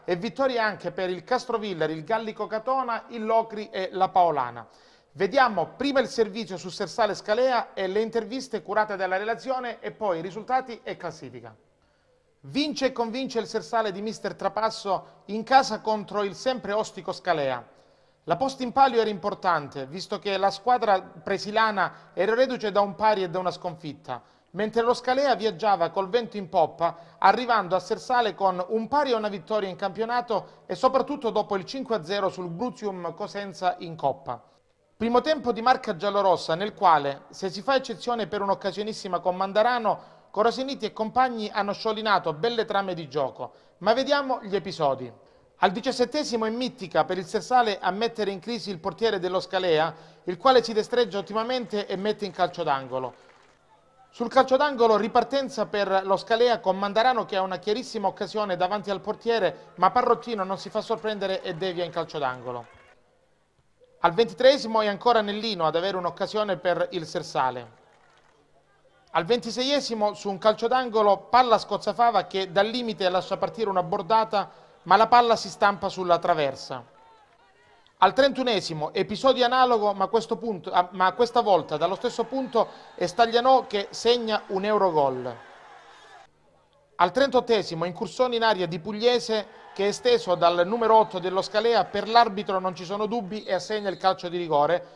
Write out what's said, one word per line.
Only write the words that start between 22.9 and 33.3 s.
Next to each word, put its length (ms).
pari 300
e 60
da 100
una 120
sconfitta, 680
mentre 300
lo 120
Scalea 420
viaggiava 560
col 180
vento 260
in 140
poppa, 680
arrivando 540
a 60
Sersale 560
con 320
un 220
pari 220
e 40
una 140
vittoria 400
in 80
campionato 880
e 100
soprattutto 540
dopo 260
il 80
cinque 320
a 80
zero 240
sul 220
Bruzium 640
Cosenza 680